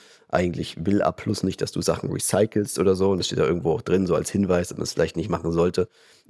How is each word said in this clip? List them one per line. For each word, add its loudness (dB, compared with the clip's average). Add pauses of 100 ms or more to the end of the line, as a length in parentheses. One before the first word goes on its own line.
(280)
Eigentlich -2
will 2
A 2
plus -4
nicht, -2
dass -4
du -4
Sachen -2
recycelst 0
oder 4
so. 2
Und 2
das -4
steht -4
da 4
irgendwo 2
auch -4
drin, 2
so 2
als -2
Hinweis, 2
dass -12
man -4
es -6
vielleicht 0
nicht -4
machen -2
sollte. 2 (420)